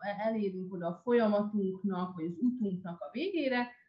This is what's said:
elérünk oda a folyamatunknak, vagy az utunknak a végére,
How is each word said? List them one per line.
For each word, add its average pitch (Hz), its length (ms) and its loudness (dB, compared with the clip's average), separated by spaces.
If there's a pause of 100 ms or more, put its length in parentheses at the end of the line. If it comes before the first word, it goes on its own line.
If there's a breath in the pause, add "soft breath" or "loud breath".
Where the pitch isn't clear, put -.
(260)
elérünk 190 480 -2
oda 170 120 -4
a 175 180 -4
folyamatunknak, 208 1080 2
vagy 160 100 -4
az 175 160 -4
utunknak 196 600 0
a - 120 -8
végére, 269 560 0 (200 loud breath)